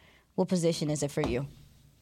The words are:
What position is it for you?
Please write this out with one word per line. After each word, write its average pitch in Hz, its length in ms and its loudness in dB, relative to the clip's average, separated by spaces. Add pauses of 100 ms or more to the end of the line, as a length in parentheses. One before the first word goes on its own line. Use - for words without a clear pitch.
(360)
What 185 120 2
position 165 440 2
is 147 120 0
it 143 80 -2
for 156 100 -2
you? 143 260 0 (540)